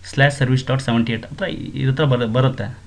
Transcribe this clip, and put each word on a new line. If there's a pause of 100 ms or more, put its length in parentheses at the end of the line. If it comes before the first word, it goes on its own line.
(100)
ಸ್ಲ್ಯಾಶ್
ಸರ್ವಿಸ್
ಡಾಟ್
ಸೆವೆಂಟಿ
ಏಟ್
ಅಂತ
ಈ,
ಇದ್ರ
ಹತ್ರ
ಬರ-,
ಬರುತ್ತೆ.